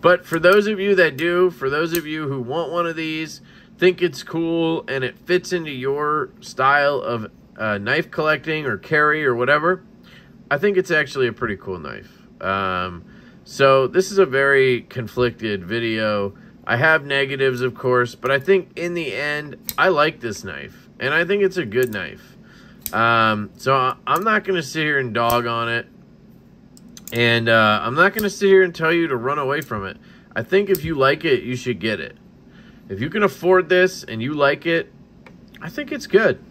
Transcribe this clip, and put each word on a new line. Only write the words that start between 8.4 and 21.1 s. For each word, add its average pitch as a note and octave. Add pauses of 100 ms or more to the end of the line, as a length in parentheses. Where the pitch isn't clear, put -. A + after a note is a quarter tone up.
or A2
carry D3+
or B2+
whatever, D3+ (720)
I C#3+
think G3+
it's F3+
actually C#3
a A2
pretty A2
cool F#2
knife. A#1+ (300)
Um, F#2 (400)
so C3+
this F#3+
is G3
a F#3+
very C3+
conflicted A2+
video. G#2+ (300)
I A#2
have D#3
negatives, C3+
of B2
course, B2
but -
I C#3
think F#3
in F3
the D3+
end, D3
I D#3+
like D#3
this A2
knife, C#2+ (100)
and C3+